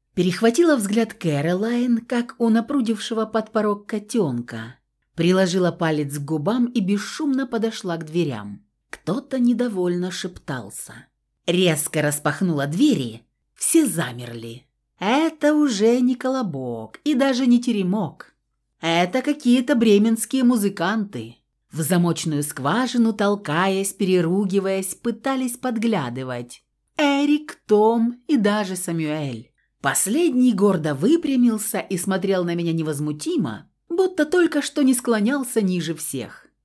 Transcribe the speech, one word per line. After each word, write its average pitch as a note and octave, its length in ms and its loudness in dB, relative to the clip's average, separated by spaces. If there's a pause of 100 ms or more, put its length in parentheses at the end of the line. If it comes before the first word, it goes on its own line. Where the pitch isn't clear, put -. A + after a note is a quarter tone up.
(180)
Перехватила A#3 580 2
взгляд A3 380 -2
Кэролайн, G3+ 880 0
как A#3+ 400 -4
у A3+ 100 2
напрудившего A3+ 760 0
под A3 240 -4
порог G#3 340 -2
котёнка. B2 920 -4 (360)
Приложила F3+ 580 2
палец D3+ 460 -2
к C#3+ 80 -8
губам E3 400 0
и A#3+ 140 -2
бесшумно B3+ 680 -2
подошла A3 520 -4
к E3 100 -10
дверям. B2+ 580 -4 (240)
Кто-то - 480 -6
недовольно G3 720 0
шептался. - 960 -12 (400)
Резко F3 560 2
распахнула D3 640 0
двери, D3+ 600 0 (260)
все - 320 2
замерли. A#2+ 800 -6 (320)
Это D4+ 560 2
уже B3 460 4
не B3 160 2
колобок C#3 880 -6
и D4+ 100 0
даже C4 320 2
не A#3+ 160 6
теремок. F#3+ 720 -2 (480)
Это F3 400 0
какие-то C4 540 2
бременские A3+ 680 4
музыканты. G3+ 920 0 (360)
В D#3 100 -4
замочную E3 600 0
скважину, A3+ 720 0
толкаясь, G3 800 0
переругиваясь, F#3+ 1000 0
пытались B3+ 640 -4
подглядывать. C3 1040 -4 (340)
Эрик, D4 680 0
Том A3+ 580 2
и D#4 100 2
даже G3+ 420 0
Самюэль. D3+ 760 -4 (360)
Последний B3+ 640 2
гордо F3+ 420 2
выпрямился A#3+ 840 2
и - 180 -4
смотрел F#3+ 460 0
на E3+ 120 -2
меня E3+ 180 0
невозмутимо, D3+ 960 -4 (180)
будто F4+ 380 0
только D#4+ 360 0
что - 200 -4
не C4 120 4
склонялся A#3+ 680 0
ниже F3 340 -2
всех. - 520 -10 (180)